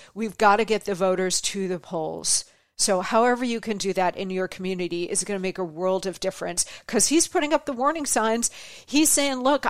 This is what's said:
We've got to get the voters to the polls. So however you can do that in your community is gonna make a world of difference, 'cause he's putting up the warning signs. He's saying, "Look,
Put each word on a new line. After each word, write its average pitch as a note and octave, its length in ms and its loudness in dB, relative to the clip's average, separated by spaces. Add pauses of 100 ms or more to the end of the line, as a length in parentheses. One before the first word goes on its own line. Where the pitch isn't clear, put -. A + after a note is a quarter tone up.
(140)
We've G#3 240 -6
got G#3 200 6
to A3+ 60 4
get G#3 220 -2
the G3+ 100 -2
voters F#3 460 0
to F#3+ 260 -4
the F3+ 120 -4
polls. E3 680 -4 (300)
So F#3 260 2
however A#3+ 440 2
you A#3 160 -2
can G#3+ 160 -4
do F#3+ 160 -2
that F3+ 240 0
in F#3+ 140 -6
your F#3 160 -2
community F3+ 560 -4
is F3 200 -2
gonna G3+ 160 -4
make F#3 200 -4
a F#3+ 40 -2
world F#3 440 -2
of F3 120 -8
difference, F3+ 460 -4 (220)
'cause - 200 2
he's E4 200 4
putting D4+ 260 0
up D4 120 2
the D4 60 -4
warning C#4 340 0
signs. A3+ 440 0 (360)
He's D4 260 4
saying, C#4 260 2
"Look, C4 320 2